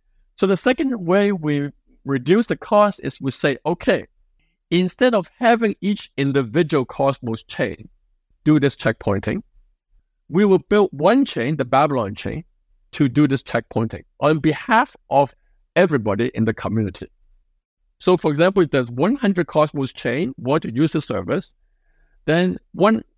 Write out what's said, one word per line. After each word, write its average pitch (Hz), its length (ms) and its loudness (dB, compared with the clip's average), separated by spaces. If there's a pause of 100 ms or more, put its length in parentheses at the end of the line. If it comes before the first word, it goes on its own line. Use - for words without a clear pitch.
(360)
so 196 100 0
the 190 100 2
second 254 480 -2
way 202 280 2
we 147 400 -2 (320)
reduce 139 420 2
the 285 100 -4
cost 208 460 2
is - 180 -8
we 135 120 -4
say, 139 340 -2
"Okay, 170 400 -2 (640)
instead 185 440 0
of 190 140 -2 (100)
having 233 420 2
each 202 360 -4
individual 139 680 0
Cosmos 127 580 -4
chain - 460 -8 (560)
do 151 160 4
this 135 160 0
checkpointing, 110 680 -2 (840)
we 175 160 2
will 190 160 4
build 208 320 2
one 196 320 2
chain, 143 320 -4
the 139 80 -4
Babylon 127 500 0
chain, 131 300 -8 (480)
to 143 160 0
do 143 180 4
this 135 160 -2
checkpointing - 600 -4 (160)
on 151 180 2
behalf 185 560 0 (160)
of 135 240 2 (400)
everybody 120 600 2
in 113 100 0
the 110 100 0
community." 101 540 -4 (920)
So, 185 180 2
for 170 140 -2
example, 180 320 2
if 156 80 0
there's 127 200 0
one 160 260 0
hundred 190 320 0
Cosmos 151 440 0
chain 143 460 -4
want 139 240 -2
to 120 100 -8
use 147 200 0
the 156 80 -2
service, 110 520 -6 (720)
then 175 340 0 (140)
one, 220 300 2 (160)